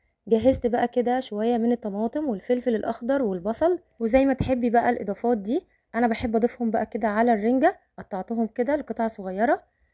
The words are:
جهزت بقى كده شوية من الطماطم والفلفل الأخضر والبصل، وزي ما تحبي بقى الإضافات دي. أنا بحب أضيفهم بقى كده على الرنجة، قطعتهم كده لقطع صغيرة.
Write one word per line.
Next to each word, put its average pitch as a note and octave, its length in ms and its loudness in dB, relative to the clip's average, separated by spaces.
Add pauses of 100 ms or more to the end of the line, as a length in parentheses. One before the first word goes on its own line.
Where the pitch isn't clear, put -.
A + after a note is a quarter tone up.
(280)
جهزت A#3 400 4
بقى A#3 200 0
كده B3 320 0
شوية A#3 380 -2
من A#3 140 2
الطماطم A#3 580 -2
والفلفل A#3+ 460 -2
الأخضر A#3+ 460 -2
والبصل، A3+ 580 0 (200)
وزي A#3+ 260 2
ما C4+ 80 2
تحبي B3 360 0
بقى A#3 200 2
الإضافات A#3 480 -2
دي. A3 300 -4 (280)
أنا A#3+ 120 2
بحب A3 280 -2
أضيفهم A3+ 360 0
بقى G#3+ 140 0
كده A3 220 -4
على A3+ 260 2
الرنجة، B3 460 2 (180)
قطعتهم G#3+ 500 -4
كده B3 280 -2
لقطع A#3 320 -4
صغيرة. G#3+ 560 -2 (300)